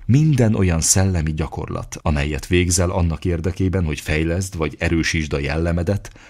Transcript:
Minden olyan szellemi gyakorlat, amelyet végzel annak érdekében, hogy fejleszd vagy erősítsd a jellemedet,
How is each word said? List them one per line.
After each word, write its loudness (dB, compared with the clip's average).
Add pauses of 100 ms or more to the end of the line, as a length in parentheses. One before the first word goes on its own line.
Minden 4
olyan 2
szellemi 2
gyakorlat, -8
amelyet -2
végzel 2
annak 0
érdekében, 0
hogy -2
fejleszd -2
vagy -2
erősítsd 0
a 0
jellemedet, -2 (180)